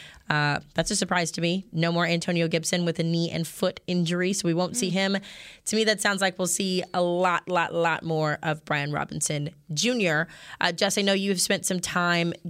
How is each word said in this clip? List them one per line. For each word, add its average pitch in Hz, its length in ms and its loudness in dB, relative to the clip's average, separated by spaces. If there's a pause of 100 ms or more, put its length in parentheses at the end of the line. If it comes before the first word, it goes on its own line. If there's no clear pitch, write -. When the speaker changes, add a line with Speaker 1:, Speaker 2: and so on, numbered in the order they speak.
(300)
Speaker 1:
uh, 147 300 2 (140)
that's 170 180 0
a 202 40 -2
surprise 180 360 0
to - 80 -6
me. 175 320 0
No 165 180 2
more 170 160 2
Antonio 170 400 0
Gibson 170 380 0
with 170 160 0
a - 20 0
knee 165 300 0
and 160 120 -2
foot - 440 -2
injury, 180 440 0
so 196 140 -2
we 170 80 2
won't 175 220 -2
see 190 140 0
Speaker 2:
Mm. - 20 -2
Speaker 1:
him. 196 240 2 (500)
To 208 100 0
me, 220 80 4
that 208 160 2
sounds 202 220 2
like 190 160 0
we'll 185 80 0
see 185 380 0 (100)
a 180 80 2
lot, 175 460 2
lot, 170 260 0
lot 165 300 2
more 156 400 0
of 156 200 -4
Brian 147 280 -2
Robinson 147 580 -2 (240)
Junior. 196 540 2 (320)
Uh, 175 100 2
Jess, 190 260 2
I 208 60 2
know 196 120 4
you 196 160 2
have 185 100 2
spent - 260 0
some 180 140 0
time 175 520 2 (180)